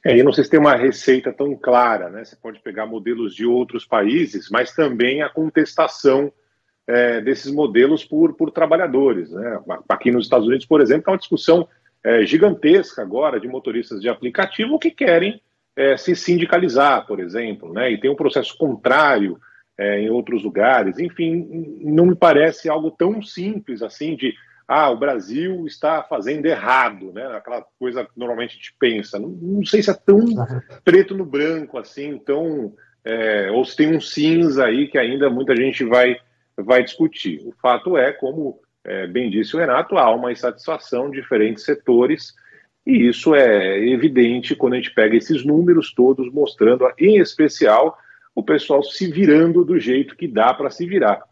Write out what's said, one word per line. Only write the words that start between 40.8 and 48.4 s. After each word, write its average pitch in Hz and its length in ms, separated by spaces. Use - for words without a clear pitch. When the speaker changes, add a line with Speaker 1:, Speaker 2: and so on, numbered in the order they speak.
Speaker 1:
de 135 100
diferentes 110 460
setores, 131 680
e 120 220
isso 151 260
é 101 460
evidente 123 680
quando 123 180
a - 20
gente - 180
pega 110 240
esses 127 260
números 160 520
todos 127 360
mostrando, 127 540
em 202 180
especial, 147 800
o 113 60